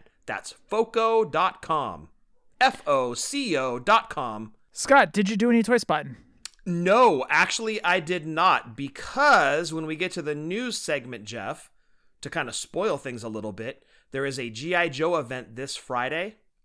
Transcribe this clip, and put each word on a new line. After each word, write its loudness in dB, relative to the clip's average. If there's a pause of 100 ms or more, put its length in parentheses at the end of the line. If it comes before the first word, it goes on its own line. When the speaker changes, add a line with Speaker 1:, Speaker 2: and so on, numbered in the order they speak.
(260)
Speaker 1:
That's -10
foco 0
dot -2
com, -4 (520)
F 2
O 2
C -2
O -2
dot 2
com. -8 (180)
Speaker 2:
Scott, 4
did 0
you -2
do 2
any 4
toy 2
spotting? -2 (480)
Speaker 1:
No, 4
actually, 0
I 2
did -4
not, 2
because 2
when -4
we -4
get -4
to -8
the -4
news -6
segment, -6
Jeff, -10 (500)
to -12
kinda -4
spoil -4
things -10
a -8
little -8
bit, -12 (280)
there -4
is -4
a -6
G -4
I 2
Joe 0
event -8
this -8
Friday -6 (300)